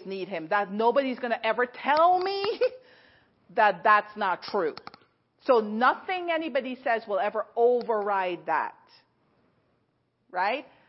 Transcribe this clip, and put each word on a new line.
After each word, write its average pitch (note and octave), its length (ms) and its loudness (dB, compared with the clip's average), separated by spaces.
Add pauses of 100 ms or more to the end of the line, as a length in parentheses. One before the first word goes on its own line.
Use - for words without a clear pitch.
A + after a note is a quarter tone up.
need F#3+ 240 -8
him. E3 200 -8
That G3+ 220 -2
nobody's A#3+ 480 0
gonna A#3 240 -4
ever A3+ 240 0
tell D#4+ 520 2
me G4 400 -4 (420)
<laughs> - 540 -20
that G3+ 280 2
that's G#3 340 4
not F#3+ 240 -2
true. E3+ 340 -4 (680)
So B3 140 6
nothing B3+ 720 0
anybody C4 520 -4
says A3+ 240 0
will G3 120 -2
ever G#3 260 -2 (100)
override G3+ 920 0
that, D3 260 -2 (1600)
right? G3+ 340 -2 (240)